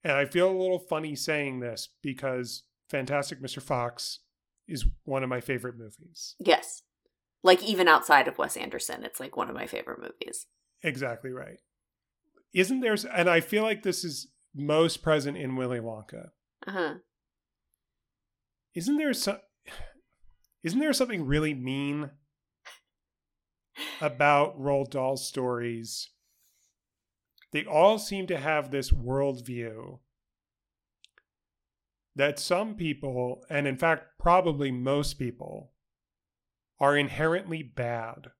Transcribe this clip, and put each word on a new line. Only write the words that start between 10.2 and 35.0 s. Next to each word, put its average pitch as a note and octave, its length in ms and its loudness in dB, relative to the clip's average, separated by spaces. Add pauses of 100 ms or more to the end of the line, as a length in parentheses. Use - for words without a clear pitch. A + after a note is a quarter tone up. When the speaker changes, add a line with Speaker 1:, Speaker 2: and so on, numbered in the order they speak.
Speaker 1:
Exactly B2+ 480 -6
right. C3+ 260 -16 (960)
Isn't F#3 260 2
there, A3+ 120 2
s-, G#3 120 0
and F3 240 2
I E3 120 8
feel G#3 240 0
like G#3+ 180 -2
this F3+ 220 -2
is D3 240 -10 (260)
most D3+ 480 2
present C#3+ 340 2
in C3 200 -4
Willy B2 240 -2
Wonka. A2 480 -12 (400)
Speaker 2:
Uh-huh. E3+ 260 -4 (1800)
Speaker 1:
Isn't A3+ 200 2
there D4 160 2
so-, - 280 -2 (1200)
isn't E3+ 160 -2
there D4+ 140 2
something G#3+ 340 0
really D3+ 280 2
mean C#3 560 -4 (1900)
about D3 600 4
Roald C#3 300 0
Dahl's C3 360 -2
stories? A#2+ 840 -4 (1400)
They D3+ 120 -2
all G3 340 6
seem G3 300 -6
to E3+ 100 -2
have D3 320 -2
this C3+ 200 -2
worldview B2 1080 -2 (2250)
that C#3+ 240 0
some G#3 360 -2
people, C3+ 760 -4
and C#3+ 180 0
in C3+ 100 0
fact, D#3+ 280 2 (140)
probably E3+ 520 4
most C3+ 480 0